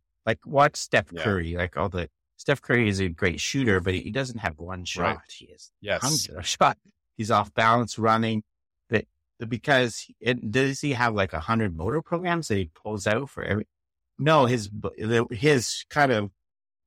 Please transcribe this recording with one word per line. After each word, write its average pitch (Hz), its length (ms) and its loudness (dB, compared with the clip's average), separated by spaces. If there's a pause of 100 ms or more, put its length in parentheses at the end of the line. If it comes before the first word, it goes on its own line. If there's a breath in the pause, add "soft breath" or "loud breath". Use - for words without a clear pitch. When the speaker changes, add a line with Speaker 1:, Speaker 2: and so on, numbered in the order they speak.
(240)
Speaker 1:
Like, 110 220 0
watch 143 300 2
Steph - 360 0
Speaker 2:
Yeah. 82 120 -6
Speaker 1:
Curry, 87 320 0
like, 87 200 -4
all 95 120 -2
the, 87 200 -6 (280)
Steph - 260 -2
Curry 120 260 2
is 98 120 0
a 95 80 0
great 82 320 -2
shooter, 113 400 0
but 92 140 -2
he 92 180 -6
doesn't 123 260 -6
have 87 200 -6
one 90 260 -10
shot. 87 180 -8
Speaker 2:
Right. 101 160 -2 (180)
Speaker 1:
He - 140 -20
has - 300 -20
Speaker 2:
Yes. 101 220 -2
Speaker 1:
hundreds 139 260 -2
of 87 180 -12
shot. - 320 2 (380)
He's 110 140 -4
off 104 220 4
balance 113 460 4
running. 110 460 2 (440)
The, 107 160 0 (360)
the, 117 60 -10
because 123 600 0 (140)
it, 120 320 -2
does 135 280 0
he 147 120 -2
have, 117 220 0
like, 98 200 0
a 80 60 -4
hundred 107 360 -2
motor 110 240 -2
programs 170 480 -4
that 107 80 0
he 92 160 -2
pulls 107 340 -8
out 120 220 0
for - 140 -12
every? 98 240 -2 (520)
No, 143 280 6
his 117 220 0
b-, 107 300 -8
the, 117 340 2
his 131 580 0
kind 139 220 2
of, 104 180 0 (560)